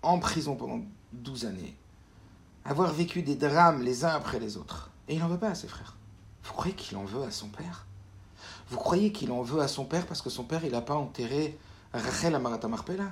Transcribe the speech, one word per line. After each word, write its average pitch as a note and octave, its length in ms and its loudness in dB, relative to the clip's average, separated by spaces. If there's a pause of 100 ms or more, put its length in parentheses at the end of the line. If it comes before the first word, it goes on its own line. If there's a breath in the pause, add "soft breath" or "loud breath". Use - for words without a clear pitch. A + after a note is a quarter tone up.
en F3 180 6
prison C#3+ 360 0
pendant A#2 240 -4 (320)
douze A#2+ 340 -8
années, F#2 300 -8 (880 loud breath)
avoir D#3 300 4
vécu E3+ 280 0
des C#3+ 140 2
drames D3+ 460 8
les B2 240 0
uns - 100 4
après A#2+ 240 -2
les G#2+ 160 -6
autres. - 360 -10 (180)
Et D3+ 60 0
il D#3+ 80 2
en E3+ 40 2
veut F3 100 2
pas G#3+ 120 0
à F3 60 -2
ses - 120 -8
frères. - 300 -12 (480)
Vous - 80 -12
croyez F#3 200 0
qu'il - 220 -8
en G2 80 -4
veut B2 200 -4
à - 80 -4
son - 180 -8
père ? E3+ 360 -12 (840 loud breath)
Vous B2 80 -6
croyez G3+ 340 4
qu'il C#3+ 220 -4
en B2 80 0
veut C3 180 0
à C#3+ 80 4
son C3+ 160 -2
père E3+ 240 0
parce - 140 -6
que C3 80 -4
son B2 160 -6
père, D#3+ 180 -2
il C3+ 100 0
a A#2+ 80 2
pas C#3 140 -2
enterré C#3+ 640 -2 (340 loud breath)
Rachel B2+ 400 2
à C#3 60 4
Marat A#2 240 0
Amarpela ? F3 480 -2